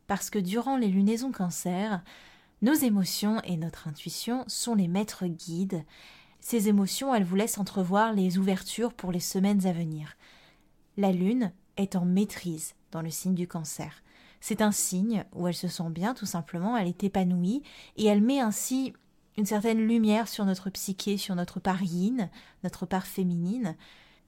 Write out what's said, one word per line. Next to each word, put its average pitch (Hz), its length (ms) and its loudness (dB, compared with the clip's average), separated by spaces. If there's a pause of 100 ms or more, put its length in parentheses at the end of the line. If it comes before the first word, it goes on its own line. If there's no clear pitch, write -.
Parce 196 220 -2
que 208 100 -2
durant 233 380 0
les 226 100 2
lunaisons 226 460 2
Cancer, 180 720 -2 (560)
nos 254 120 6
émotions 214 680 2
et 175 160 -4
notre 165 320 -8
intuition 226 580 -6
sont - 280 -2
les 185 120 4
maîtres 190 400 -2
guides. 170 560 -4 (560)
Ces 220 300 0
émotions, 202 440 2
elles 202 120 2
vous 180 100 -2
laissent 220 220 0
entrevoir 202 560 0
les 185 240 2
ouvertures 196 560 0
pour 180 180 -6
les 175 80 0
semaines 190 480 2
à 180 60 2
venir. 156 420 -6 (800)
La 196 160 4
lune 190 400 2 (240)
est 196 220 0
en 175 80 2
maîtrise 180 680 0 (160)
dans 165 100 -8
le 160 80 -6
signe 185 260 -2
du 175 100 0
Cancer. 156 580 -10 (360)
C'est 214 220 -2
un 208 100 4
signe 196 540 0 (100)
où 180 140 0
elle 170 40 0
se 180 140 -6
sent 165 220 -4
bien, 175 240 -2
tout 220 120 -8
simplement, 190 520 -4
elle 185 100 0
est 175 160 -4
épanouie 190 580 2 (360)
et 214 80 2
elle 208 160 6
met 269 180 4
ainsi 254 540 -2 (460)
une 208 60 2
certaine 220 400 2
lumière 220 420 4
sur - 180 -4
notre 185 260 0
psyché, 202 460 -4
sur 190 180 -4
notre 175 240 -4
part 185 240 0
yin, 185 480 0 (320)
notre 180 240 -6
part 185 180 -2
féminine. 180 680 -2 (520)